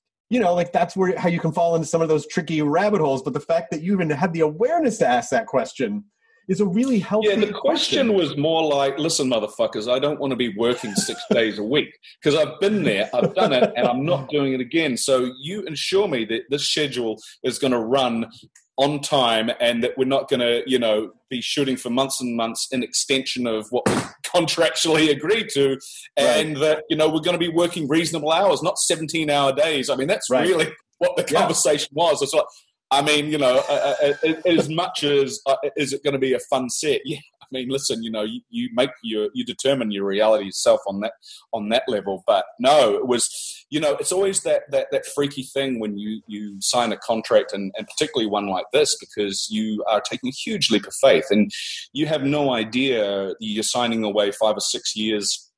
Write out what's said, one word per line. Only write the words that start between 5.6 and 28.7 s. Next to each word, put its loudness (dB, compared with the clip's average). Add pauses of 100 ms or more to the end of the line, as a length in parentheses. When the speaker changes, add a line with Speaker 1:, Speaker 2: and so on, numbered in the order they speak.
Speaker 1:
is 0
a 4
really 2
healthy 2
Speaker 2:
Yeah, 4
the 2
question 0
Speaker 1:
question. 4
Speaker 2:
was 2
more 2
like, 2
"Listen, 0
motherfuckers, -2
I 4
don't -2
wanna -2
be -2
working -2
six -4
Speaker 1:
<laughs> -6
Speaker 2:
days 2
a -6
week, 0 (340)
'cause 4
I've 0
been 2
there, 0
I've 2
done 2
it, 2
and 2
I'm -2
not -2
doing 0
it -2
again. 0
So 0
you -8
ensure 0
me -2
that -4
this -2
schedule -2 (220)
is -2
gonna 0
run 0 (480)
on 2
time 2 (100)
and 2
that -2
we're 2
not 0
gonna, 2
you 2
know, 0 (180)
be -4
shooting -2
for -8
months -2
and -4
months -4
in -2
extension -2
of -4
what -2
we 2
<laughs> -6
contractually 2
agreed -2
to, 0 (360)
and 2
Speaker 1:
Right. -6
Speaker 2:
that, 2
you 2
know, 4
we're 0
gonna 0
be 0
working 0
reasonable 0
hours, 4
not -2